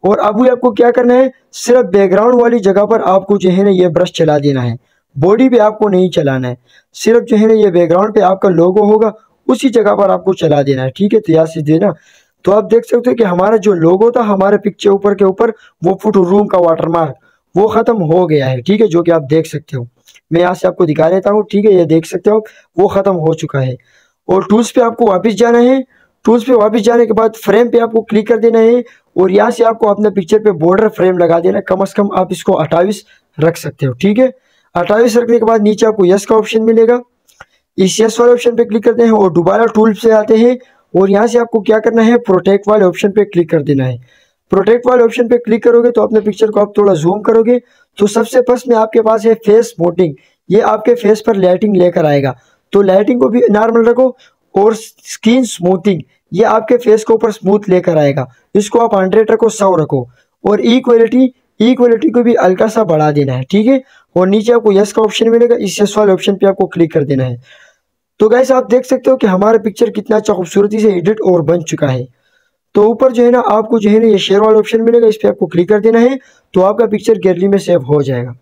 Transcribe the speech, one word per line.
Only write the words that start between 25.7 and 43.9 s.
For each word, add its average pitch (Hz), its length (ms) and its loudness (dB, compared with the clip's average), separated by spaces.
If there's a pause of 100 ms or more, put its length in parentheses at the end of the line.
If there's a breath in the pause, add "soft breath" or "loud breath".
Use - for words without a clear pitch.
टूल्स 226 180 2
पे 262 100 0
वापस 214 280 2
जाने 233 240 2
के 220 80 -4
बाद 220 220 0
फ्रेम 220 340 0
पे 233 100 2
आपको 226 240 -2
क्लिक 214 240 -2
कर 233 120 0
देना 226 200 2
है 233 240 2 (320 soft breath)
और 185 160 0
यहाँ 208 200 2
से 240 120 -2
आपको 226 240 0
अपने 202 240 0
picture 196 280 -2
पे 208 140 0
border 180 360 0
frame 185 280 -2
लगा 170 220 0
देना 190 180 -2
है। 202 100 -6
कम 190 180 -2
से - 100 -12
कम 202 200 -2
आप 185 160 -2
इसको 185 220 -4
अट्ठाईस 175 500 -2 (340 soft breath)
रख 165 200 -2
सकते - 280 -10
हो। 131 100 -4
ठीक 208 240 -2
है, 254 120 2 (440)
अट्ठाईस 214 420 0
रखने 233 220 0
के 220 60 0
बाद 226 180 2
नीचे 214 220 0
आपको 202 200 0
यस 196 200 0
का 226 100 0
option 220 280 -2
मिलेगा, 226 360 2 (800 soft breath)
इस 185 240 0
यस 220 180 -2
वाले 240 140 4
option 240 220 0
पे 233 100 0
क्लिक 214 200 -4
करते 233 180 2
हैं 226 80 2
और 202 220 2
दोबारा 190 340 0
टूल्स 220 360 0
पे 226 80 4
आते 214 260 2
हैं 240 200 2 (360 soft breath)
और 190 160 2
यहाँ 202 180 2
से 233 120 0
आपको 226 220 -6
क्या 214 180 0
करना 226 220 0
है, 233 180 2
protect 196 480 0
वाले 208 180 2
option 180 260 -2
पे 202 140 0
क्लिक 175 260 -4
कर 156 120 -2
देना 135 220 -2
है। 123 120 -6 (540 soft breath)